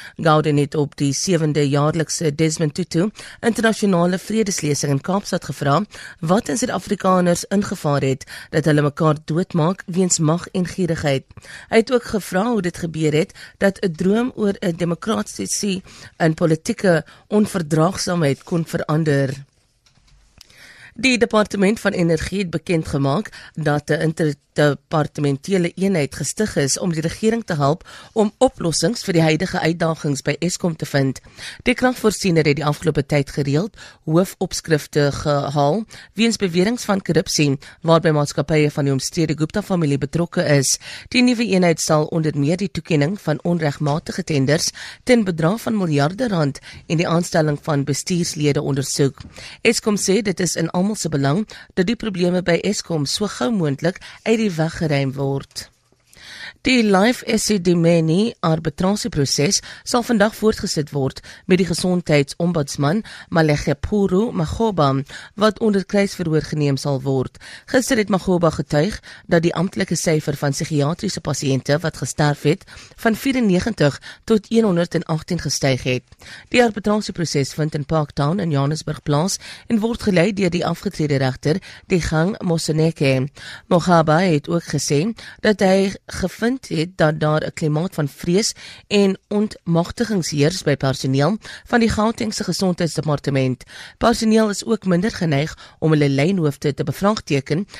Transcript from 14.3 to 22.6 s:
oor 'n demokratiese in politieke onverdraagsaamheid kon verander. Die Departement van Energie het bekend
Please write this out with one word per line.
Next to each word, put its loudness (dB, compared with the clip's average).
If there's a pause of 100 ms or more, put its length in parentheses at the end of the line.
oor -2
'n -2
demokratiese -4 (360)
in 2
politieke 0 (240)
onverdraagsaamheid 0
kon -2
verander. -2 (1500)
Die 2
Departement 2
van 0
Energie 0
het -4
bekend -2